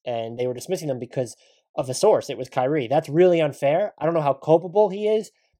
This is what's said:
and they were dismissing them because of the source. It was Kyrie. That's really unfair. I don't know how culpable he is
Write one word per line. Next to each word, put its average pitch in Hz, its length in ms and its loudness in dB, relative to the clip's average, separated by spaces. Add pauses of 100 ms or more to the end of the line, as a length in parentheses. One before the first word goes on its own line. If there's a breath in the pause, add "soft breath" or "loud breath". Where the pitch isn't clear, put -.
and 117 320 -6
they 123 80 -2
were 127 80 -2
dismissing 160 340 -8
them 127 120 -4
because 120 360 -6 (400 soft breath)
of 143 120 -6
the 127 80 -4
source. 180 340 2
It 127 80 -8
was 131 120 -10
Kyrie. 135 380 0
That's 143 220 0
really 170 320 4
unfair. 151 580 0
I 151 60 -4
don't 165 80 0
know 165 80 0
how 143 120 2
culpable 175 560 2
he 208 180 -4
is 214 240 0 (280)